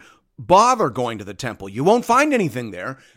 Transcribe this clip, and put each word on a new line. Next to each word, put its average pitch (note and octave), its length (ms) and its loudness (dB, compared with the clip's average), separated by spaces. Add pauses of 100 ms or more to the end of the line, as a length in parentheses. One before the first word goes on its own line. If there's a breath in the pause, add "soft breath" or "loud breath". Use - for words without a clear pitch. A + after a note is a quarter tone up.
(380 loud breath)
bother G3 540 2
going A#2 260 -4
to G2+ 80 -12
the G2+ 80 -14
temple. G2 340 -10
You G#2+ 160 -6
won't A#3 220 4
find C#4 260 2
anything B2+ 380 -2
there. G2 300 -12 (180 soft breath)